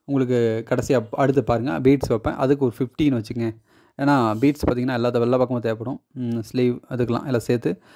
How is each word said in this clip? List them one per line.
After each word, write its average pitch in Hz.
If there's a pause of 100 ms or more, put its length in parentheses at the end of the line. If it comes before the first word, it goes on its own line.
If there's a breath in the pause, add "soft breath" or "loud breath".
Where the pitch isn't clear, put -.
உங்களுக்கு 123
கடைசியா 123
அடுத்து 135
பாருங்க, 123
beads 135
வைப்பேன். 120
அதுக்கு 139
ஒரு 117
ஃபிஃப்டின்னு 131
வச்சுக்கங்க. 113 (380 soft breath)
ஏன்னா 131
beats 143
பார்த்தீங்கன்னா, 127
எல்லா 120
வெள்ளை 120
பக்கமும் 123
தேவைப்படும். 113 (120)
ம், 117 (100)
sleeve 123 (100)
அதுக்கெல்லாம் 120
எல்லாம் 127
சேர்த்து 123 (140 soft breath)